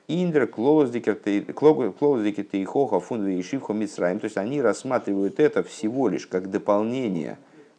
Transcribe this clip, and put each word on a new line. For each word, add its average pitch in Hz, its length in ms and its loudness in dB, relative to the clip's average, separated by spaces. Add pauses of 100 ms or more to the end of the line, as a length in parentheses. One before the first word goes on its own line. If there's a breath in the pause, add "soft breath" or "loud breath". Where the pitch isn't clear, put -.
индер 156 400 0
клоуздикер 120 680 2
тей-, 101 360 -2
клоу-, 131 400 4
клоуздикер 104 540 0
тейхоха 101 540 0
фун 107 260 -4
вейшивхо 95 480 -4
мицраим. 101 460 -2
То 107 60 -6
есть 104 120 -6
они 123 240 -2
рассматривают 101 800 0
это 147 240 4
всего 123 440 -2
лишь 87 200 -2
как 95 220 -4
дополнение 101 880 -2 (420 loud breath)